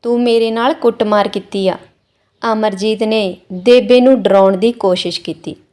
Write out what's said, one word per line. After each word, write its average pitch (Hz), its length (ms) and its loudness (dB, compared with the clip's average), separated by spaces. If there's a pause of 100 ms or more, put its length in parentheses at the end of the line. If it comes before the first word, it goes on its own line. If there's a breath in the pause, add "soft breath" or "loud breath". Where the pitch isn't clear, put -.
"ਤੂੰ 240 200 -2
ਮੇਰੇ 226 280 0
ਨਾਲ 233 240 -2
ਕੁੱਟਮਾਰ 208 540 -2
ਕੀਤੀ 190 400 -4
ਆ," - 80 -4 (760)
ਅਮਰਜੀਤ 214 500 -4
ਨੇ 214 340 -2 (160)
ਦੇਬੇ 247 480 4
ਨੂੰ 254 220 4
ਡਰਾਉਣ 196 340 4
ਦੀ 220 160 0
ਕੋਸ਼ਿਸ਼ 180 480 -4
ਕੀਤੀ। - 360 -14 (160)